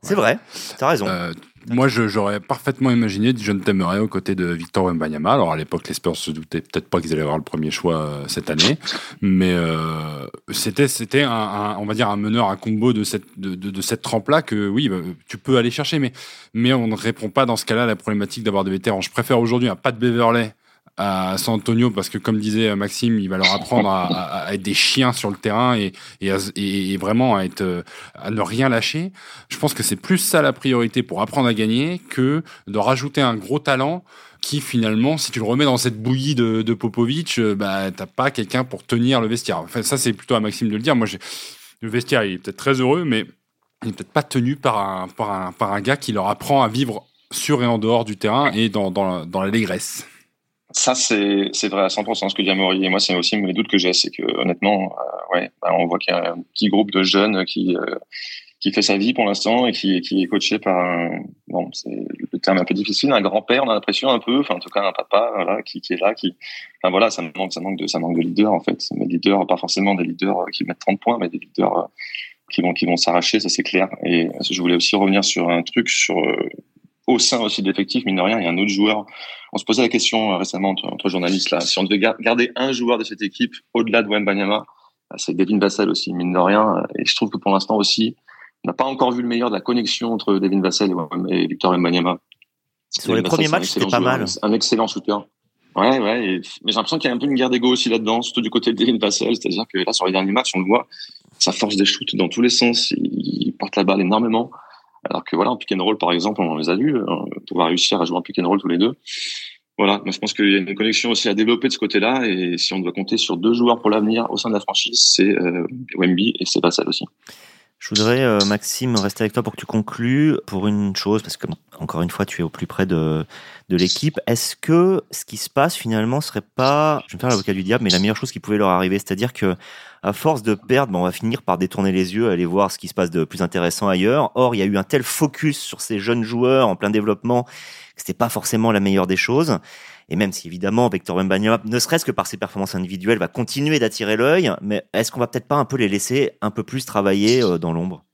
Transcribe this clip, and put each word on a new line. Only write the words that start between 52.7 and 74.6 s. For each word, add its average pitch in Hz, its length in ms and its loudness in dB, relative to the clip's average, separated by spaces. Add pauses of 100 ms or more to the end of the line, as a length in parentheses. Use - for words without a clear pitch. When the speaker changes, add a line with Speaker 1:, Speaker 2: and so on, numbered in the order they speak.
Speaker 3:
Et 92 40 0
moi, 92 100 2
c'est - 160 0
aussi 87 220 0
mes 95 160 0
doutes - 160 -2
que 101 80 2
j'ai, 92 160 2
c'est - 180 0
que, - 100 -12 (160)
honnêtement, 95 600 0
euh, - 340 -6
ouais, 90 160 0 (120)
bah, 87 100 0
on 87 160 2
voit 87 100 0
qu'il 90 160 0
y 90 40 2
a 85 160 -2
un 85 80 -10 (120)
petit - 140 0
groupe 101 240 2
de 95 120 2
jeunes 98 420 2
qui, 90 320 -2
euh, - 180 -4 (640)
qui 101 140 0
fait - 80 2
sa 101 160 2
vie 110 160 2
pour 123 120 2
l'instant 110 400 2
et 117 60 2
qui, 95 300 0
qui 95 200 0
est 87 60 0
coaché 104 320 0
par 92 180 0
un, 87 440 -2 (260)
bon, 90 240 -4
c'est, - 180 -10
le - 500 -8
terme 95 180 2
est 90 40 0
un 90 40 0
peu - 80 0
difficile, 101 400 0
un 113 80 4
grand-père, 107 420 0
on 127 60 -2
a 113 40 2
l'impression 104 360 -2
un 123 100 2
peu, 123 220 2
enfin, 113 140 0
en 90 40 -8
tout - 100 -16
cas, 101 160 0
un 92 60 0
papa, 113 440 2
voilà, 95 280 -2
qui, - 160 -12
qui - 140 -6
est 87 80 -4
là, 101 120 2
qui, 92 220 -4 (480)
enfin, 92 80 2
voilà, 104 200 6
ça 90 120 -6 (120)
manque, 92 180 -4
ça - 80 -8
manque 92 180 -4
de, 85 80 -4
ça 85 120 -2
manque 85 180 0
de 82 40 2
leaders, 104 300 2
en 87 80 4
fait. - 240 -2 (140)
Mais - 80 -2
des - 80 -2
leaders, 98 340 2
pas - 100 4
forcément 98 380 0
des 90 80 0
leaders, 90 340 -2
euh, 90 140 -2
qui - 140 -4
mettent 90 140 -8
trente 98 200 0
points, 117 180 0
mais 90 120 -2
des - 100 -8
leaders, 98 380 0
euh, 87 60 -2 (680)
qui - 100 -2
vont, 90 120 2
qui 87 120 -2
vont 87 120 2
s'arracher, 87 420 2
ça, 98 80 -4
c'est - 160 -2
clair. 92 240 0 (180)
Et 85 220 2 (200)
je 92 140 -4